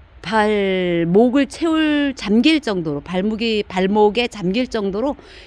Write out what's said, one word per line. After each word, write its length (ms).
발목을 1200
채울, 720
잠길 440
정도로, 400
발목이, 680
발목에 600
잠길 380
정도로 500